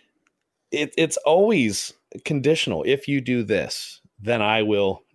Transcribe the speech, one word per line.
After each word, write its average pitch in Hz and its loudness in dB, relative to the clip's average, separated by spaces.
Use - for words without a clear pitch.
it, 147 -4
it's 160 0
always 160 2
conditional. 139 0
"If 135 0
you 139 -2
do 123 0
this, - -4
then 113 -2
I 110 2
will 101 0